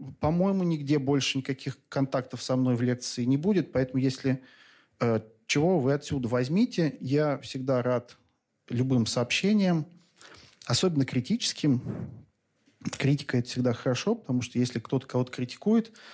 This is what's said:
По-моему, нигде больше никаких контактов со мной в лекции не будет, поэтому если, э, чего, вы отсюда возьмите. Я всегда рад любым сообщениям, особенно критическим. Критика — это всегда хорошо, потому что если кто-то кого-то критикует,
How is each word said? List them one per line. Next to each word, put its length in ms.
По-моему, 440
нигде 360
больше 380
никаких 400
контактов 560
со 140
мной 180
в 60
лекции 420
не 140
будет, 340
поэтому 320
если, 400
э, 220
чего, 320
вы 140
отсюда 340
возьмите. 720
Я 380
всегда 440
рад 360
любым 360
сообщениям, 800
особенно 400
критическим. 760
Критика — 420
это 80
всегда 260
хорошо, 420
потому 260
что 180
если 200
кто-то 280
кого-то 240
критикует, 600